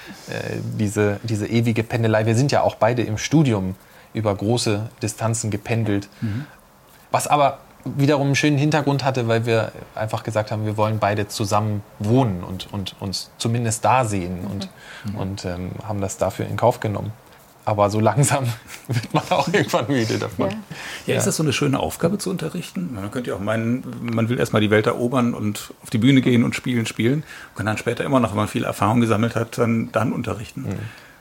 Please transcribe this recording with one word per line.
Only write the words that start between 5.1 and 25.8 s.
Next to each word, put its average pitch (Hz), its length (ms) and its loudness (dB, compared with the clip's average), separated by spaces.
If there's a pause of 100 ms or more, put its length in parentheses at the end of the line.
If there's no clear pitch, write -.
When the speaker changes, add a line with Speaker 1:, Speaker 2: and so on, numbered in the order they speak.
Speaker 1:
gependelt. 107 580 -2 (120)
Speaker 2:
Mhm. 117 240 -4 (640)
Speaker 1:
Was 131 160 0
aber 147 320 2 (260)
wiederum 139 420 2
einen 139 80 2
schönen 147 220 4
Hintergrund 139 480 2
hatte, 127 240 0
weil 113 160 2
wir 113 260 2 (240)
einfach 110 280 -4
gesagt 107 280 -2
haben, 107 140 -4
wir 107 100 -2
wollen 107 240 2
beide 104 300 0
zusammen 104 520 0 (180)
wohnen 107 440 2
und, 92 300 -10
und 98 260 -8
uns 98 380 -8
zumindest 117 480 -2
da 123 180 4
sehen 92 380 -4
Speaker 3:
Mhm. 98 100 -8
Speaker 1:
und, 98 180 -8 (360)
Speaker 2:
Mhm. 101 100 -6
Speaker 1:
und, 98 300 -6
ähm, 90 260 -6 (160)
haben 101 140 -4
das 95 160 -4
dafür 98 300 -2
in 104 100 -4
Kauf 113 240 2
genommen. 104 320 -4 (500)
Aber 104 260 2
so 107 120 0
langsam 131 440 4 (240)
<laughs> - 180 -16
wird 117 260 -4
man 156 160 2
auch - 180 2
irgendwann 165 400 2
müde 113 320 0
davon. 107 300 -2
Speaker 3:
Ja. 214 60 -4 (500)
Speaker 2:
Ja, 123 100 0
ist 113 60 2
Speaker 1:
Ja. 113 60 0
Speaker 2:
das 185 100 0
so 165 60 0
eine 135 100 2
schöne - 260 0
Aufgabe - 380 0
zu - 120 -6
unterrichten? 175 640 -6
Man 101 180 -8
könnte 123 180 -6
ja 123 80 -4
auch 90 40 -8
meinen, 113 420 -2 (180)
man 113 260 0
will 120 120 0
erst - 120 0
mal 110 100 4
die 107 80 2
Welt 107 180 6
erobern 120 460 2
und 104 400 -4 (100)